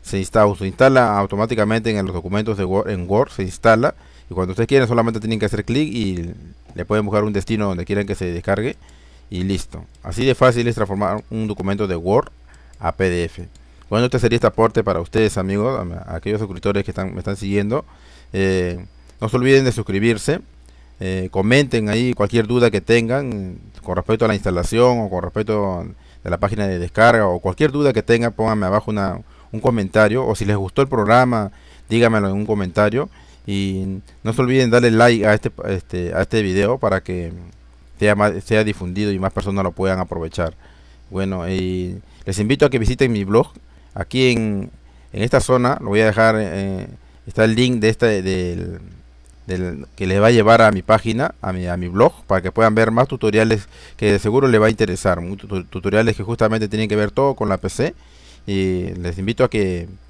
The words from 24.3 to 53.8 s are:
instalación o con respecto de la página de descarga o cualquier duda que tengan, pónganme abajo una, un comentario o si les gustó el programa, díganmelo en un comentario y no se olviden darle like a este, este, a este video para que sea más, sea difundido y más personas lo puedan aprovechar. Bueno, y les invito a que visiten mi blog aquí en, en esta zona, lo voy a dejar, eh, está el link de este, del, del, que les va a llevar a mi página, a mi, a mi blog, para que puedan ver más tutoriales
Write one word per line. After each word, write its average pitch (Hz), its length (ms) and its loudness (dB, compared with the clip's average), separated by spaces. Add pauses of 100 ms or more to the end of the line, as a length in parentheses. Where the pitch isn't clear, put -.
instalación 110 640 2
o 104 100 -4
con 90 140 -6
respecto 98 640 -4 (360)
de 92 60 -8
la 87 80 -2
página 101 300 -2
de 92 100 -2
descarga 107 480 4
o 87 140 0
cualquier 131 320 0
duda 143 200 2
que 110 120 -2
tengan, 117 280 0
pónganme 107 360 -2
abajo 107 240 -2
una, 98 300 -4 (300)
un 110 80 -8
comentario 110 640 2
o 113 120 0
si 104 100 -4
les 104 100 2
gustó 98 280 0
el 131 40 2
programa, 117 640 2 (380)
díganmelo 113 380 4
en 95 80 -2
un 104 100 -4
comentario 104 640 0 (380)
y 95 540 -4 (200)
no 110 120 -4
se 127 100 0
olviden 127 260 2
darle 120 220 6
like 117 340 4
a 107 80 6
este, 104 180 -2 (160)
este, 90 460 -6
a 85 80 0
este 110 220 0
video 101 340 0
para 95 240 0
que 87 320 -8 (640)
sea 104 160 4
más, 101 300 0
sea 110 200 2
difundido 101 480 -4
y 98 60 -2
más 95 160 -4
personas 98 300 -2
lo 90 80 -2
puedan 95 260 -2
aprovechar. 82 560 -6 (560)
Bueno, 92 400 -4
y 92 500 -4 (240)
les 95 140 -6
invito 131 300 2
a - 20 2
que 123 80 0
visiten 120 340 2
mi 104 120 0
blog 104 280 2 (480)
aquí 127 320 2
en, 107 400 -2 (400)
en 101 120 -4
esta 123 180 2
zona, 127 400 2
lo 113 80 -8
voy 104 100 2
a 110 60 4
dejar, 110 340 4
eh, 95 480 -6 (400)
está - 160 0
el 110 100 4
link 123 260 2
de 107 100 4
este, 107 320 2
del, 90 580 -4 (680)
del, 90 400 -6 (100)
que 95 120 -4
les 98 140 2
va 110 60 6
a 120 40 6
llevar 113 300 6
a 110 100 8
mi 95 100 -2
página, 110 600 0
a 95 100 -6
mi, 92 160 -6
a 87 80 -4
mi 90 140 -6
blog, 107 360 2
para 95 160 0
que 90 100 -4
puedan 110 240 4
ver 113 160 4
más 123 160 2
tutoriales 110 600 2 (300)